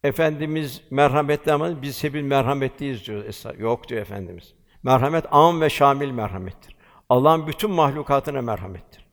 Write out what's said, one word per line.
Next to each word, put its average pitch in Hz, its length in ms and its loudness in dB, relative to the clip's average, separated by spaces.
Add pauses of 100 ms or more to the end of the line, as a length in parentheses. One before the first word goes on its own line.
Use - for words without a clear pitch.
Efendimiz 156 840 -2
merhametli 147 600 2
ama 151 300 -2
biz 139 220 -6
hepimiz 143 240 -4
merhametliyiz 135 800 -2
diyor. 104 180 -10
Esa-, 110 360 -12
yok 117 280 -4
diyor 113 120 -4
Efendimiz. 95 540 -14 (280)
Merhamet 135 480 2
am 160 300 6
ve 156 100 2
şamil 139 400 2
merhamettir. 95 680 -8 (320)
Allah'ın 151 380 4
bütün 180 240 -4
mahlukatına 143 720 0
merhamettir. 95 720 -10